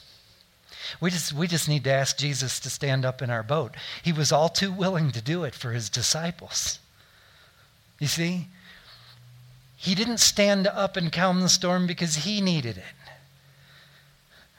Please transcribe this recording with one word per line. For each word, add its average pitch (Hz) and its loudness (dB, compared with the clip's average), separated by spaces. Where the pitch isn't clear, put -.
We 165 2
just, 165 -2
we 156 0
just 165 0
need 147 2
to 139 2
ask 135 2
Jesus 135 -2
to 135 -10
stand 135 0
up 127 -2
in 127 -2
our 117 -2
boat. 147 0
He 170 0
was 151 2
all 156 6
too 196 0
willing 180 0
to 117 -4
do 156 -2
it 135 -6
for 123 -6
his 117 -4
disciples. - -2
You 147 0
see? 170 0
He 185 -2
didn't 233 0
stand 202 4
up 196 0
and 170 0
calm 180 2
the 180 4
storm 180 2
because 170 -2
he 202 -2
needed 147 0
it. 90 -14